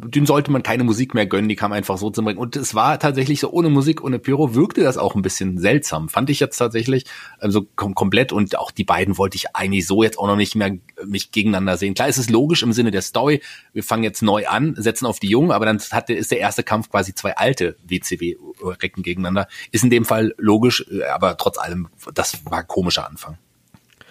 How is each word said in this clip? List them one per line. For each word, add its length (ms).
denen 200
sollte 260
man 100
keine 220
Musik 300
mehr 140
gönnen. 200
Die 80
kamen 180
einfach 240
so 120
zum 180
Ring. 80
Und 220
es 180
war 240
tatsächlich 400
so, 120
ohne 180
Musik, 340
ohne 160
Pyro 340
wirkte 300
das 140
auch 180
ein 60
bisschen 380
seltsam. 500
Fand 200
ich 120
jetzt 160
tatsächlich, 480
ähm, 100
so 160
kom-, 160
komplett. 400
Und 260
auch 120
die 120
beiden 340
wollte 200
ich 180
eigentlich 320
so 160
jetzt 160
auch 80
noch 80
nicht 200
mehr, 160
äh, 80
mich 260
gegeneinander 460
sehen. 160
Klar, 160
es 80
ist 120
logisch 340
im 100
Sinne 180
der 100
Story. 400
Wir 140
fangen 180
jetzt 180
neu 240
an, 320
setzen 280
auf 160
die 80
Jungen, 220
aber 140
dann 140
hat 300
der, 80
ist 140
der 80
erste 240
Kampf 260
quasi 260
zwei 220
alte 400
W-C-W-Recken 1160
gegeneinander. 440
Ist 140
in 40
dem 140
Fall 340
logisch, 540
äh, 140
aber 320
trotz 200
allem, 300
das 120
war 160
ein 60
komischer 400
Anfang. 300